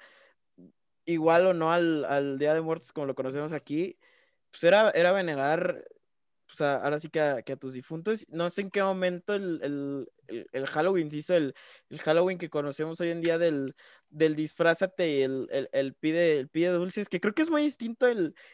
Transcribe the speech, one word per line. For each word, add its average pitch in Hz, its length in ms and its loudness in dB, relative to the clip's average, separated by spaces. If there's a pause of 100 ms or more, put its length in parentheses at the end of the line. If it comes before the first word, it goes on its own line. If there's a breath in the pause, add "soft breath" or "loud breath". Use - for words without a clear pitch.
(1040 soft breath)
igual 165 420 4
o 185 80 6
no 160 180 2
al, 165 320 2
al 139 320 -2
Día 147 160 2
de 160 80 0
Muertos 160 320 -6
como 147 140 -6
lo 131 80 -4
conocemos 139 360 -6
aquí, 156 460 -6 (540)
pues - 120 -20
era, 196 280 8
era 175 200 4
venerar, 170 760 0 (600)
pues, - 160 -10
a, 139 220 0
ahora 147 160 0
sí 160 100 -12
que 160 100 -2
a, 143 220 0
que 139 120 -8
a 131 40 -10
tus 131 160 -12
difuntos. 165 560 -6
No 170 220 -4
sé - 100 -6
en 196 80 -6
qué 196 140 0
momento 185 500 -2
el, 190 300 -4
el, 139 480 -6 (160)
el, 113 240 -12
el 135 160 -6
Halloween 165 420 0
se 151 80 -8
hizo 180 180 -2
el, 147 200 0 (340 soft breath)
el 151 100 -14
Halloween 175 380 2
que 170 140 -10
conocemos 156 500 -4
hoy 170 80 -2
en 170 120 -4
día 165 180 0
del, 147 360 0 (340 soft breath)
del 156 260 2
disfrázate 165 760 0
y 139 140 2
el, 131 280 -2
el, 135 200 -2
el 135 240 -2
pide, 160 440 2
el 135 100 -6
pide 170 200 0
dulces, 180 400 -2
que 170 100 -4
creo 214 140 0
que - 80 0
es 320 80 0
muy 294 140 2
distinto 240 440 -2
el, 214 280 0 (180 soft breath)